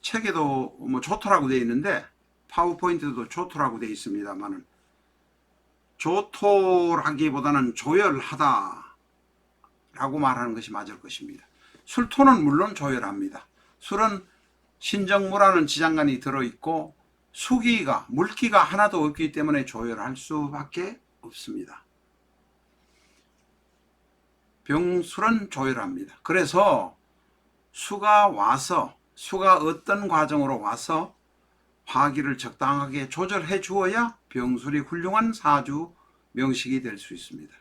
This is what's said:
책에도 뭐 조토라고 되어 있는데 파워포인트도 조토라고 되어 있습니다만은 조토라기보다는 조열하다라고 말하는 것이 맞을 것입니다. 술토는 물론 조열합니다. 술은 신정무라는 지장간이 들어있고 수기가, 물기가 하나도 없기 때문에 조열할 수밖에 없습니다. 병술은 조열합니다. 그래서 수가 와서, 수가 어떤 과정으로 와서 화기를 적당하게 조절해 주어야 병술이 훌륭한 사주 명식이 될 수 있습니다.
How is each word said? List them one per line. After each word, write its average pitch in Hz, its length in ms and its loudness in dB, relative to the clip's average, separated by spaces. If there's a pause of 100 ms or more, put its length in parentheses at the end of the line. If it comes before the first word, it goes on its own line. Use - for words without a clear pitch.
책에도 160 800 -2
뭐 127 220 -4
조토라고 180 460 0
되어 131 100 2
있는데 123 480 -2 (420)
파워포인트도 170 800 -2
조토라고 147 500 -4
되어 110 120 -8
있습니다만은 101 760 -10 (1300)
조토라기보다는 156 1800 2
조열하다라고 139 1120 0 (1300)
말하는 123 360 0
것이 110 180 -12
맞을 104 280 -12
것입니다. - 460 -16 (380)
술토는 247 580 4
물론 220 320 2
조열합니다. 101 720 -6 (340)
술은 202 440 -2 (540)
신정무라는 196 880 4
지장간이 147 540 0
들어있고 139 760 -4 (360)
수기가, 226 760 0
물기가 185 560 4
하나도 196 400 2
없기 151 280 -2
때문에 151 340 0
조열할 113 500 -8
수밖에 147 800 -8 (220)
없습니다. - 640 -14 (2750)
병술은 180 880 0
조열합니다. 113 720 -4
그래서 165 720 2 (760)
수가 208 560 4
와서, 131 680 0 (180)
수가 185 440 4
어떤 185 500 -2
과정으로 147 520 2
와서 120 540 -4 (720)
화기를 139 540 0
적당하게 135 720 -4
조절해 185 520 -4
주어야 196 560 -2 (120)
병술이 127 520 -2
훌륭한 190 520 -2
사주 147 600 0 (400)
명식이 127 500 -2
될 110 140 -8
수 - 180 -16
있습니다. - 460 -18